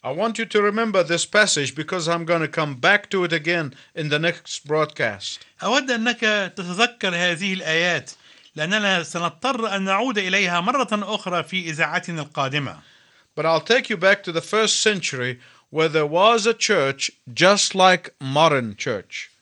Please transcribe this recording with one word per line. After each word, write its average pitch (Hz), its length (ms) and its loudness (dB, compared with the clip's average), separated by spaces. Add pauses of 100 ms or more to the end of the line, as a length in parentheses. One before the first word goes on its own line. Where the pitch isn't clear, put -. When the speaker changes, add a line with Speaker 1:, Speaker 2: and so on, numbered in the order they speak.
Speaker 1:
I 127 40 -6
want 208 300 -4
you 226 60 -4
to 208 160 0
remember 208 420 2
this 160 220 0
passage 185 500 2
because 156 320 -6
I'm 170 180 -2
gonna 160 220 0
come 147 280 -4
back 190 360 2
to 190 120 0
it 165 80 -2
again 160 420 -2 (220)
in 151 140 -6
the 147 100 2
next - 480 -4
broadcast. 151 720 -2 (240)
Speaker 2:
أود 262 280 0
أنك 220 640 0
تتذكر 190 600 -2
هذه 180 380 0
الآيات 165 580 0 (440)
لأننا 190 480 0
سنضطر 196 720 -4
أن 190 60 -2
نعود 202 360 0
إليها 185 440 0
مرة 247 300 0
أخرى 196 520 -4
في 175 260 -6
إذاعتنا 160 520 -4
القادمة. 135 580 -4 (560)
Speaker 1:
But 151 100 -4
I'll 165 160 2
take 233 280 0
you 214 80 -2
back 190 260 2
to 180 80 -8
the 165 100 -2
first 214 400 0
century 127 580 -2 (320)
where 156 180 2
there 151 160 2
was 202 400 4
a 226 80 2
church 147 580 0 (220)
just 185 400 4
like 185 480 4
modern 135 540 2
church. - 540 -8 (120)